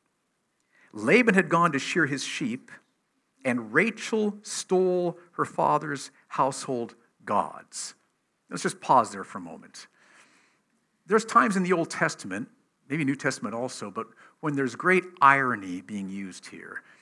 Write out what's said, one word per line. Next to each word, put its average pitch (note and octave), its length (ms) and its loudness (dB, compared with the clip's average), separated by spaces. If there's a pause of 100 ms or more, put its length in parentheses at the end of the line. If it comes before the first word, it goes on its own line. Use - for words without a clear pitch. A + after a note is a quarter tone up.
(920)
Laban F#3 420 4
had F3 140 2
gone E3+ 220 4
to C#3 80 0
shear D#3 260 0
his C3+ 180 -4
sheep, - 480 -6 (720)
and A#2+ 300 -2
Rachel G#3 680 0
stole F3+ 760 0 (140)
her D3+ 120 0
father's D3 640 0 (180)
household C3 640 -2 (280)
gods. - 720 -4 (560)
Let's - 100 -6
just - 200 -4
pause A#2 300 4
there G2 120 -10
for - 160 -14
a - 20 -12
moment. - 460 -18 (1200)
There's A3 180 2
times A#3 300 4
in F#3+ 80 2
the F3+ 100 2
Old E3 160 0
Testament, G#2 600 -4 (380)
maybe D3+ 160 -2
New C3+ 120 0
Testament A2+ 400 -4
also, A#2+ 340 -8
but A2 180 -8 (340)
when D3+ 140 -2
there's C3+ 200 -2
great F3+ 300 4 (160)
irony A#2+ 600 4
being G2+ 260 -8
used F#2+ 400 -12
here, - 360 -16 (180)